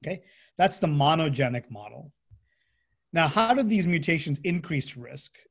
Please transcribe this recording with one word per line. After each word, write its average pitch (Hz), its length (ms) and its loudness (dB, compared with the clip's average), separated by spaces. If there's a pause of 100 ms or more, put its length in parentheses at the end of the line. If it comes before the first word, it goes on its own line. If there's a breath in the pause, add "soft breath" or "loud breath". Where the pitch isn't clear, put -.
Okay, 175 160 -6 (360 soft breath)
that's 190 220 2
the 175 80 0
monogenic 143 840 0
model. 113 400 -18 (1000)
Now, 165 160 4
how 226 260 2
do 269 100 4
these 208 240 2
mutations 160 560 0
increase 170 520 -4
risk 123 420 -16 (140)